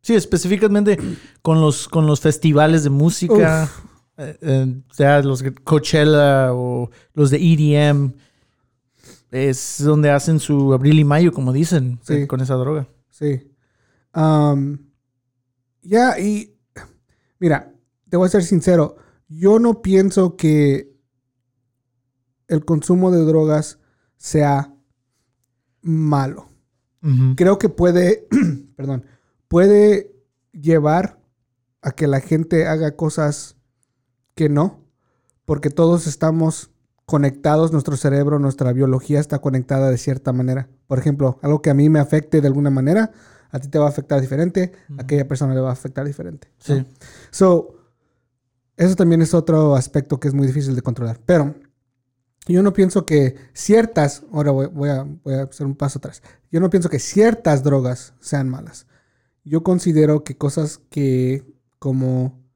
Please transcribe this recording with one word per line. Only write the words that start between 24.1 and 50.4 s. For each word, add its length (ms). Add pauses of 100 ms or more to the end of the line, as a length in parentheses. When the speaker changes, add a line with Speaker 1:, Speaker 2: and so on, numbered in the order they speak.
Speaker 2:
sea 580 (1040)
malo. 680 (560)
Speaker 1:
Ujú. 320
Speaker 2:
Creo 240
que 80
puede, 580 (240)
<clears throat> 260
perdón, 300 (420)
puede 680 (360)
llevar 680 (640)
a 100
que 140
la 140
gente 460
haga 300
cosas 600 (800)
que 140
no, 320 (640)
porque 240
todos 380
estamos 640 (340)
conectados, 680
nuestro 280
cerebro, 400
nuestra 340
biología 480
está 200
conectada 500
de 80
cierta 340
manera. 380 (160)
Por 120
ejemplo, 440
algo 180
que 80
a 60
mí 160
me 80
afecte 420
de 60
alguna 240
manera, 420 (380)
a 80
ti 100
te 100
va 60
a 60
afectar 320
diferente, 500 (160)
Speaker 1:
Ujú. 120
Speaker 2:
a 20
aquella 260
persona 260
le 60
va 80
a 60
afectar 320
diferente, 420 (200)
¿no? 80
Speaker 1:
Sí. 100 (440)
Speaker 2:
So, 440 (1040)
eso 180
también 240
es 140
otro 420
aspecto 420
que 100
es 60
muy 120